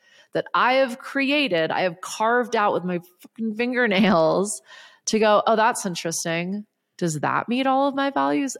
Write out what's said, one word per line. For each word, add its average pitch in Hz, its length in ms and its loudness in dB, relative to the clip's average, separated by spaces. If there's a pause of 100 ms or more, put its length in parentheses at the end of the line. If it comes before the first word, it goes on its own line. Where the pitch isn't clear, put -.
(340)
that 160 200 -4
I 214 200 4
have 262 260 0
created, 269 720 0
I - 100 -2
have 180 200 -2
carved 233 540 -2
out 208 160 2
with 175 120 -2
my 180 160 -2 (200)
fucking 220 360 -8
fingernails 208 1040 2 (460)
to 220 100 0
go, 214 300 4
"Oh, 226 80 4
that's 220 320 0
interesting. 175 800 -6 (320)
Does 156 220 -2
that 135 280 -2
meet 254 160 0
all 269 220 2
of 269 80 -2
my 277 160 0
values? 277 480 0